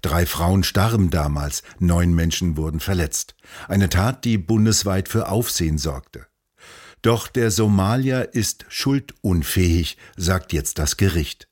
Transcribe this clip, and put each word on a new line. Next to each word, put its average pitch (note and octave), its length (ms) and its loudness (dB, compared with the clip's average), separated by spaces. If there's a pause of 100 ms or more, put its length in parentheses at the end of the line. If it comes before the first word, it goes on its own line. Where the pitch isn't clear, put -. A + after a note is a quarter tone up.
Drei E2+ 240 0
Frauen F2+ 400 2
starben G2+ 460 2
damals, D2 520 -2 (160)
neun F2 360 4
Menschen E2 420 0
wurden D#2 240 -4
verletzt. - 540 -4 (340)
Eine G2 220 2
Tat, G#2 340 0
die A2+ 140 2
bundesweit G#2 720 2
für A2+ 180 -2
Aufsehen F#2 480 -2
sorgte. C#2+ 480 -8 (760)
Doch A2+ 260 2
der A#2 220 0
Somalier A2 800 2
ist - 380 -4
schuldunfähig, F2+ 1300 0 (180)
sagt F2+ 380 -2
jetzt - 240 -4
das D2+ 180 -2
Gericht. E2 560 -2